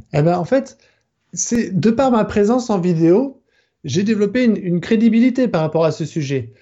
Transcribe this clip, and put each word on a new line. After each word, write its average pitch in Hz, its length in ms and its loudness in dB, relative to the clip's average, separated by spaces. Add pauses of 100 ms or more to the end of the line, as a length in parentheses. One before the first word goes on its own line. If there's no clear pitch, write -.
(140)
Eh 151 80 0
ben, 170 160 2
en 175 60 -2
fait, - 340 -2 (540)
c'est, 214 380 -4
de 190 220 2
par 262 200 2
ma 214 140 2
présence 220 440 0
en 202 100 0
vidéo, 175 600 2 (440)
j'ai 151 180 -2
développé 208 400 0
une, 220 140 2
une 175 240 -4
crédibilité 233 640 2
par 170 140 -2
rapport 160 240 0
à 156 60 2
ce 151 120 -6
sujet 135 480 -6 (100)